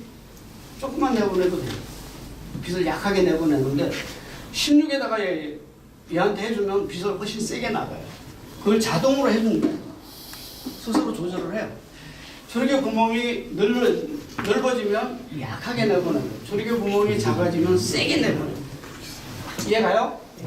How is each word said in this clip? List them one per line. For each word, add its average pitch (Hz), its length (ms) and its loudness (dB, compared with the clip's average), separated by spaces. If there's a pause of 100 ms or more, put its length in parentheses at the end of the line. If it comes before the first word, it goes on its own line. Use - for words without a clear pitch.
(800)
조금만 - 360 0
내보내도 180 460 2
돼요. 117 100 -4 (920)
빛을 180 220 0
약하게 190 380 2
내보내는데 151 680 4 (600)
십육에다가 277 720 4
얘, 156 340 -2 (560)
얘한테 190 320 2
해주면 202 440 0
빛을 185 320 -2
훨씬 208 200 -4
세게 - 300 -2
나가요. - 340 -4 (600)
그걸 220 160 6
자동으로 247 520 4
해주는 220 300 4
거예요. - 160 2 (1080)
스스로 156 300 2
조절을 180 420 -4
해요. 220 140 -4 (840)
조리개 269 300 2
구멍이 226 720 0
넓-, 233 520 4 (380)
넓어지면 233 720 2 (200)
약하게 226 460 -2
내보내고 175 440 2 (180)
조리개 220 240 -2
구멍이 208 480 2
작아지면 175 580 4
세게 - 400 2
내보내고. - 380 2 (1120)
이해가요? - 520 4 (280)